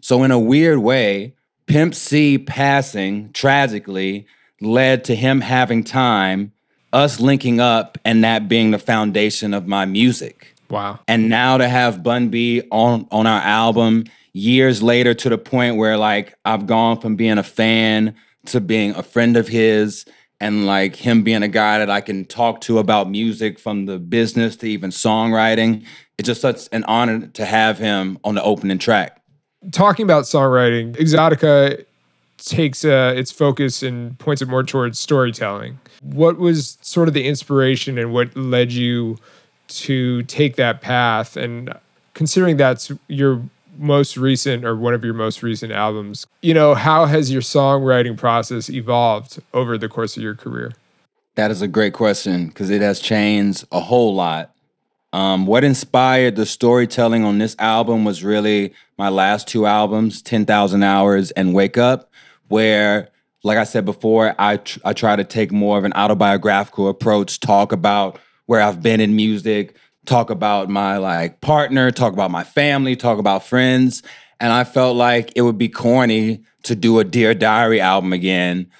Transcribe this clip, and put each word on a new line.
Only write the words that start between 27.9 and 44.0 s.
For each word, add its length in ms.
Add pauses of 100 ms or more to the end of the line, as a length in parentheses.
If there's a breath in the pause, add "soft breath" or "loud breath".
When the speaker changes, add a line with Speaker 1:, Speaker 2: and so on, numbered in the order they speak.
Speaker 1:
on 120
the 80
opening 340
track. 440 (500)
Speaker 2:
Talking 320
about 220
songwriting, 680
Exotica 880 (540)
takes, 480
uh, 320
its 140
focus 500
and 380
points 220
it 60
more 160
towards 360
storytelling. 800 (220 soft breath)
What 360
was 440
sort 260
of 80
the 120
inspiration 720
and 160
what 240
led 340
you 460 (520 soft breath)
to 540
take 340
that 240
path? 540
And 380 (400)
considering 440
that's 340 (160)
your 340 (380)
most 380